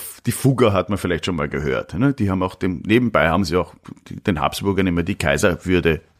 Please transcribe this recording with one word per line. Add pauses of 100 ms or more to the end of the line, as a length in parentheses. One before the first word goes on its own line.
(260)
die
Fugger
hat
man
vielleicht
schon
mal
gehört,
ne?
Die
haben
auch
dem,
nebenbei
haben
sie
auch (360)
die,
den
Habsburgern
immer
die
Kaiserwürde (180)